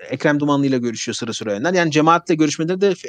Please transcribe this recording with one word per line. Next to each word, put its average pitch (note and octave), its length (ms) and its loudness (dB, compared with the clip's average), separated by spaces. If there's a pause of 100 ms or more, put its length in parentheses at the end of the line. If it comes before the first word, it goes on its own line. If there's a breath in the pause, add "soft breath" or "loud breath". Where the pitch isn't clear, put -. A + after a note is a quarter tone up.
Ekrem D3 300 0
Dumanlı C#3+ 260 2
ile C3+ 120 0
görüşüyor A#2 380 -6
Sırrı A2+ 180 -6
Süreyya G#2 260 -6
Önder. E3+ 140 -2
Yani E3+ 180 2
cemaatle E3 440 4
görüşmeleri D#3+ 460 0
de, G3 120 4 (160)